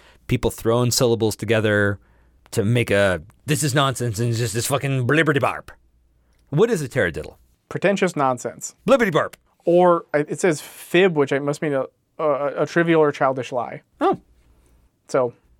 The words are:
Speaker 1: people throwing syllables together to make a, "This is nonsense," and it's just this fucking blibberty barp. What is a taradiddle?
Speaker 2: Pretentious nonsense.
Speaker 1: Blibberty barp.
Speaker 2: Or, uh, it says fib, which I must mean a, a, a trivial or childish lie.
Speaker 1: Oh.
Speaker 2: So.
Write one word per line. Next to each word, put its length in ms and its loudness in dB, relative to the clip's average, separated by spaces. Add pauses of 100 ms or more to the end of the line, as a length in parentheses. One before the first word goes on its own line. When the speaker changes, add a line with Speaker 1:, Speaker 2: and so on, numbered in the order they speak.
(280)
Speaker 1:
people 240 -2
throwing 400 0
syllables 460 0
together 600 0 (520)
to 140 -2
make 260 0
a, 320 2 (220)
"This 180 -2
is 100 -2
nonsense," 460 -2
and 100 0
it's 80 -2
just 160 -4
this 140 -4
fucking 400 -2
blibberty 320 2
barp. 300 -4 (800)
What 200 2
is 120 0
a 80 -8
taradiddle? 460 -4 (340)
Speaker 2:
Pretentious 480 0
nonsense. 580 -4 (100)
Speaker 1:
Blibberty 280 4
barp. 220 -2 (280)
Speaker 2:
Or, 500 4
uh, 140 0
it 140 -8
says 180 2
fib, 560 0
which 160 2
I 80 0
must 220 -4
mean 120 -2
a, 120 -2 (340)
a, 440 -2
a 20 -4
trivial 360 2
or 120 4
childish 400 -2
lie. 280 -6 (200)
Speaker 1:
Oh. 180 0 (880)
Speaker 2:
So. 260 0 (260)